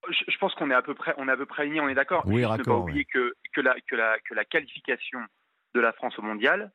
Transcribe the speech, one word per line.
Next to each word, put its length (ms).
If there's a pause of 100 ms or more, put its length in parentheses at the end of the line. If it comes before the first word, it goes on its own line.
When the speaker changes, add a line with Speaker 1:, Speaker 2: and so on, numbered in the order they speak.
Speaker 1:
Je, 240
je 60
pense 160
qu'on 160
est 40
à 80
peu 120
près, 240
on 100
est 40
à 40
peu 100
près 160
alignés, 180
on 80
est 60
d'accord. 300
Speaker 2:
Oui, 120
Speaker 1:
Juste 80
ne 40
Speaker 2:
raccord, 300
Speaker 1:
pas 40
oublier 180
Speaker 2:
ouais. 120
Speaker 1:
que, 220 (200)
que 60
la, 140 (140)
que 60
la, 220 (100)
que 80
la 100
qualification 760 (540)
de 60
la 120
France 260
au 40
mondial 520